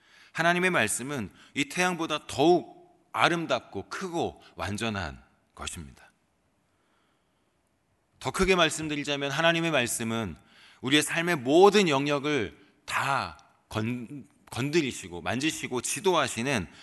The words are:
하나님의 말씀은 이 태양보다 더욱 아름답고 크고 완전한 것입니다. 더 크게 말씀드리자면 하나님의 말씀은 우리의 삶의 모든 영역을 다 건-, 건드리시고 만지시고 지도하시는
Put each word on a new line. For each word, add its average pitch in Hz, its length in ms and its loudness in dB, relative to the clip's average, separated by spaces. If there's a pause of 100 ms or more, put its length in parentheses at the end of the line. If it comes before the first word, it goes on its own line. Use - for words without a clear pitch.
(320)
하나님의 175 380 2
말씀은 123 600 -2 (240)
이 139 140 -2
태양보다 165 580 -2
더욱 160 540 2 (320)
아름답고 131 760 0
크고 165 540 -6 (120)
완전한 95 680 -6 (320)
것입니다. 76 560 -14 (2000)
더 131 100 -6
크게 190 240 2
말씀드리자면 147 760 0
하나님의 165 400 2
말씀은 113 640 -2 (460)
우리의 139 200 2
삶의 170 340 -2
모든 180 520 6
영역을 143 680 0 (280)
다 123 540 -4 (300)
건-, 120 580 -6 (240)
건드리시고 120 720 -2
만지시고 123 580 -4
지도하시는 131 840 -2 (160)